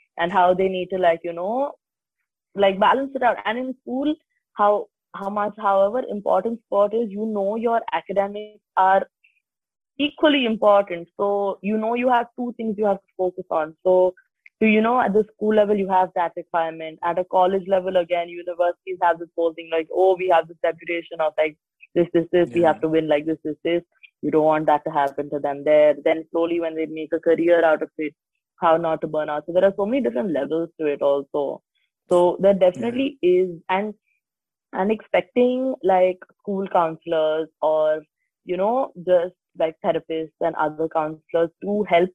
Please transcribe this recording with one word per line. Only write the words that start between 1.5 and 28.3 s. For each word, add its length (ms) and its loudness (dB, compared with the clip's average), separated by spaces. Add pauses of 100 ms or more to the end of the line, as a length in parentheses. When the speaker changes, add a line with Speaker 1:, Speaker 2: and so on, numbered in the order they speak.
Speaker 1:
like, 240 2
balance 360 2
it 80 -4
out. 220 2
And 140 -4
in 220 -8
school, 340 -4 (380)
how, 360 2 (260)
how 160 -10
much, 280 -4
however 500 2
important 580 -2
sport 280 0
is, 160 -2
you 160 -6
know, 300 -2
your 240 0 (120)
academics 680 -6 (160)
are 300 4 (920)
equally 480 2
important. 680 2
So, 460 -2
you 140 -2
know, 180 -2
you 140 0
have 200 2 (100)
two 180 -8
things 220 -6
you 80 -2
have 140 0
to 160 -20
focus 340 -4
on. 320 -4
So, 320 4 (460)
so, 60 4
you 140 4
know, 200 2
at 120 0
the 120 2 (100)
school 200 -2
level, 220 4
you 120 -2
have 260 2
that 220 -2
requirement. 680 -6
At 160 -2
a 60 -2
college 420 0
level, 300 -2
again, 320 -2
universities 760 -4
have 160 2
this 180 -12
whole 180 0
thing, 180 -16
like, 200 -2
"Oh, 240 4
we 120 -4
have 180 2
this 160 -20
reputation 580 -6
of, 160 0
like, 200 -2 (380)
this, 200 2
this, 160 0
this. 200 2
We 100 0
Speaker 2:
Yeah. 80 4
Speaker 1:
have 140 0
to 60 -2
win, 200 0
like, 180 0
this, 160 -4
this, 220 -8
this." 180 0 (400)
You 80 -2
don't 140 2
want 220 2
that 180 2
to 60 -6
happen 400 -2
to 100 -6
them 240 -6
there. 300 6 (100)
Then 260 2
slowly, 300 0
when 160 -6
they 100 -4
make 260 -8
a 60 -2
career 460 4
out 180 2
of 160 -8
it, 160 -6 (460)